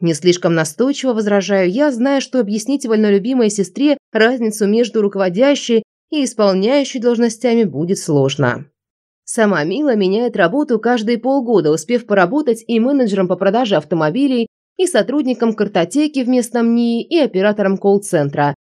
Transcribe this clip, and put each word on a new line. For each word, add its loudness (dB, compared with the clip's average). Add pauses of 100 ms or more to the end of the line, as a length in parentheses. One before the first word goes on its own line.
не 0
слишком 0
настойчиво -2
возражаю 0
я, 0
зная, 0
что -2
объяснить -4
вольнолюбимой 2
сестре 0 (140)
разницу 0
между 0
руководящей 0 (280)
и -2
исполняющей 0
должностями 0
будет -2
сложно. 0 (580)
Сама 0
Мила 0
меняет 0
работу 0
каждые -2
полгода, 0
успев -2
поработать 0
и 0
менеджером 0
по -2
продаже 0
автомобилей, 0 (280)
и 0
сотрудником -2
картотеки -2
в -4
местном 0
нии, 0
и 0
оператором 0
колл-центра. 0 (100)